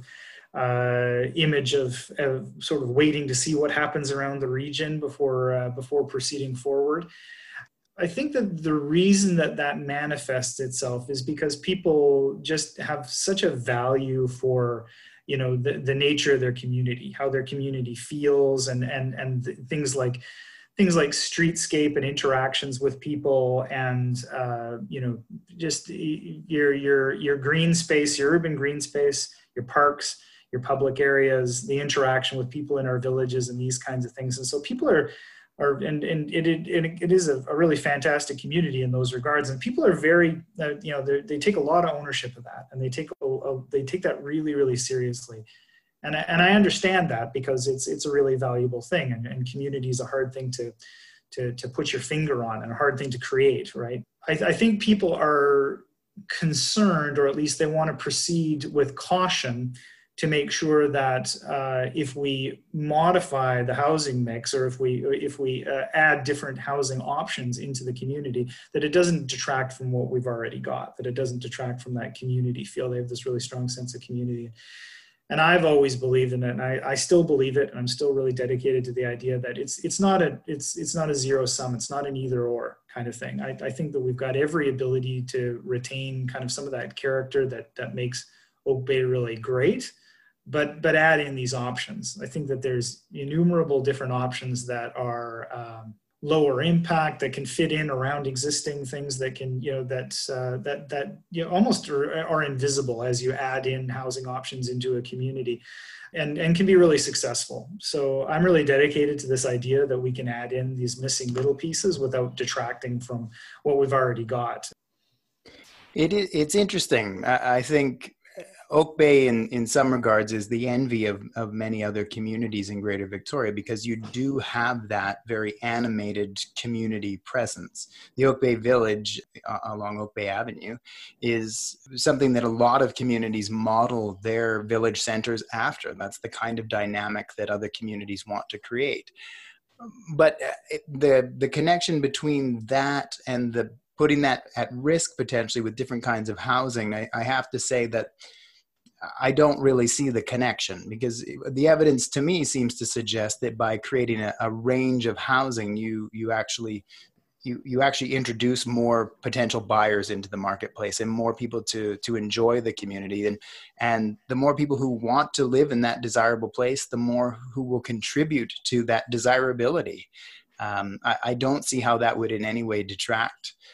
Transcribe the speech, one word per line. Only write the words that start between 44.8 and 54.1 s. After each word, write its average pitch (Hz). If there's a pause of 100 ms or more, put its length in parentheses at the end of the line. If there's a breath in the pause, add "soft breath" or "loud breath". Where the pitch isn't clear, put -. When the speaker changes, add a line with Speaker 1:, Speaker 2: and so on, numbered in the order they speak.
Speaker 1:
And 151
I, 151
and 170
I 180
understand 190
that 117
because 131
it's, 131
it's 151
a 147
really 139
valuable 123
thing, 156
and, 113
and 127
community 139
is 123
a 120
hard 131
thing 131
to, 117 (600 loud breath)
to, 123
to 123
put 147
your -
finger 151
on 110
and 113
a 117
hard 135
thing 139
to 127
create, 131
right? 123 (240)